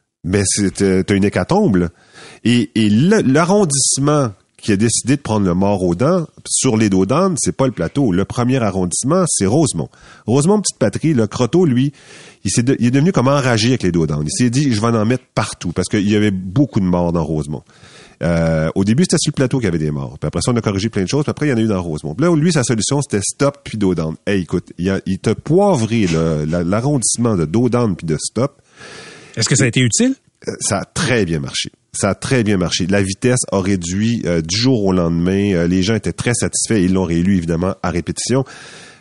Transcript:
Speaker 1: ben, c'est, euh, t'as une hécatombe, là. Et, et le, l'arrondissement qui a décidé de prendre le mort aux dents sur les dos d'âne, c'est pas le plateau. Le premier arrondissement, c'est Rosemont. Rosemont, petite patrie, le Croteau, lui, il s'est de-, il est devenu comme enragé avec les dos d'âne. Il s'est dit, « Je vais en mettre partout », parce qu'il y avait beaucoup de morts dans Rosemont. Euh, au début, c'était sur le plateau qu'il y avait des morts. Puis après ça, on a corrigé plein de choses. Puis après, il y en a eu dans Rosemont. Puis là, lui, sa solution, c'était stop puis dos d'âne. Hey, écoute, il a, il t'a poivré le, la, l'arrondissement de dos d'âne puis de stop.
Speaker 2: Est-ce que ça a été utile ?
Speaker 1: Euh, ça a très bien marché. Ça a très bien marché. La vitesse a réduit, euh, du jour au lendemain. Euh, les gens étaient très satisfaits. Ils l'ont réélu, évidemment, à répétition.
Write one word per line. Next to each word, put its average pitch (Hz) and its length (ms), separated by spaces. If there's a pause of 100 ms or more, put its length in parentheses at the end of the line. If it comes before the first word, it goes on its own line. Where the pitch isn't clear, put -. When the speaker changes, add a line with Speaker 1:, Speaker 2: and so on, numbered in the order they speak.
(240)
Speaker 1:
ben, 98 220
c'est, 95 360
euh, 95 200
t'as 101 140
une 95 80
hécatombe, 104 520
là. 87 120 (560)
Et, 120 320
et 110 120
le, 160 320
l'arrondissement 147 1120 (240)
qui - 140
a 101 60
décidé 117 400
de 143 40
prendre 107 240
le 87 100
mort 98 280
aux 87 140
dents 156 300 (220)
sur 123 280
les 110 120
dos 95 160
d'âne, 165 320
c'est - 200
pas 135 100
le 127 60
plateau. 104 400
Le 92 120
premier 123 340
arrondissement, 110 680
c'est - 180
Rosemont. 98 440 (360)
Rosemont, 147 360
petite - 180
patrie, 151 360
le 113 120
Croteau, 143 400
lui, 135 260 (520)
il 101 60
s'est 123 120
de-, 127 160
il 117 80
est 120 60
devenu 143 200
comme 123 160
enragé 127 420
avec 131 120
les 90 100
dos 82 140
d'âne. 76 180
Il 76 60
s'est 123 200
dit, « 135 220
Je 104 80
vais 113 60
en 113 180
mettre 123 200 (100)
partout », 98 400
parce 92 140
qu'il 104 200
y 107 60
avait 104 160
beaucoup 98 480
de 101 60
morts 87 280
dans 85 120
Rosemont. 73 400 (580)
Euh, 82 540
au 98 80
début, 113 180
c'était 185 160
sur - 120
le 147 40
plateau 135 240
qu'il 120 60
y 98 40
avait 85 100
des 78 120
morts. 69 300
Puis 78 80
après 87 140
ça, 127 100
on 120 40
a - 40
corrigé 101 300
plein 104 120
de 90 60
choses. 147 160
Puis - 80
après, - 160
il - 20
y - 20
en 120 40
a 110 40
eu 113 60
dans 95 160
Rosemont. 76 320
Puis 117 100
là, 175 120
lui, 160 160
sa 151 100
solution, 117 400
c'était 104 180
stop - 440
puis - 140
dos 92 180
d'âne. 80 180 (140)
Hey, 98 140
écoute, 85 360
il 87 120
a, 95 160
il 95 120
t'a 110 160
poivré 123 720
le, 80 380
la, 82 180
l'arrondissement 113 720
de 82 120
dos 110 220
d'âne 113 280
puis 85 100
de 78 140
stop. - 420 (720)
Speaker 2:
Est-ce 120 120
que 147 80
ça 139 80
a - 20
été 120 140
utile ? 233 340 (320)
Speaker 1:
Euh, - 140
ça - 180
a 87 60
très 120 400
bien 80 160
marché. - 320 (220)
Ça 101 160
a 90 40
très 123 300
bien 104 140
marché. 87 280
La 101 160
vitesse 123 380 (100)
a 98 100
réduit, 98 640
euh, 85 160
du 80 160
jour 117 280
au 95 80
lendemain. 92 640
Euh, 85 120
les 92 160
gens 107 140
étaient 92 160
très 120 220
satisfaits. - 460
Ils 92 120
l'ont 95 120
réélu, 85 320
évidemment, 85 460
à 87 80
répétition. 120 540 (560)